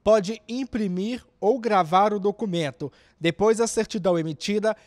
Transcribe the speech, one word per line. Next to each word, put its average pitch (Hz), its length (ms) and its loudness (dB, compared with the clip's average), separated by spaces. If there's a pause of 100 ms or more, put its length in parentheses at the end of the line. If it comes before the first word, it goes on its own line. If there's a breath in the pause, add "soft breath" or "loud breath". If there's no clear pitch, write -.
pode 214 440 2
imprimir 226 760 -4 (160)
ou 214 180 2
gravar 202 540 2
o 208 80 -4
documento. 170 720 -4 (260 soft breath)
Depois 196 380 2
da 226 100 0
certidão 190 520 -2
emitida, 202 580 -2 (100)